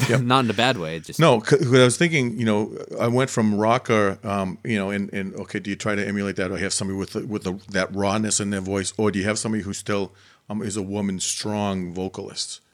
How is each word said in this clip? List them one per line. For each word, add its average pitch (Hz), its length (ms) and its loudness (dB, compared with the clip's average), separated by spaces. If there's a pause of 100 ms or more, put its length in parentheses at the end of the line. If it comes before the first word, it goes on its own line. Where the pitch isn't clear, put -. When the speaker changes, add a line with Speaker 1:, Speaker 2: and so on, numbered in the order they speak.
Speaker 1:
<laughs> 120 80 2
Speaker 2:
Yep. 120 120 2
Speaker 1:
Not 127 240 4
in 113 40 2
a 107 40 2
bad 117 240 2
way. 82 180 -4
It 82 80 -8
just - 160 -6
Speaker 2:
No, 139 220 6
'cause 135 260 4
I 127 160 8
was 120 140 4
thinking, 139 420 0
you 117 60 0
know, 110 280 2 (240)
I 117 120 2
went 127 200 2
from 107 260 2
rocker, 107 680 4
um, 98 400 -2
you 113 140 0
know, 98 120 0
and, 101 240 -2
and, 98 220 -6
okay, 101 240 -6
do 98 100 -6
you 98 60 -4
try 104 200 -2
to 101 120 -2
emulate 101 300 -2
that, 92 120 0
or 95 80 -4
have 92 140 -2
somebody 98 260 -2
with 95 140 -4
the, - 160 -6
with 104 160 -4
the, 92 160 -4 (120)
that 95 220 -2
rawness 101 460 0
in 101 120 -2
their 98 100 -2
voice, 95 340 -2
or 107 160 2
do 95 80 0
you 92 60 0
have 107 120 0
somebody 110 280 -2
who 98 80 -6
still, 101 400 -4 (360)
um, 107 120 -6
is 104 160 -6
a 104 40 -2
woman, 98 380 -4
strong 98 760 -2
vocalist? - 680 -8 (120)